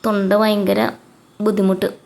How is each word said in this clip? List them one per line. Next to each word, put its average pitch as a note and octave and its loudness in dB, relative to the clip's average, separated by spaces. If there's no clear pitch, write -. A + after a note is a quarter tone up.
തൊണ്ട G3 0
ഭയങ്കര G#3 0
ബുദ്ധിമുട്ട് G3 0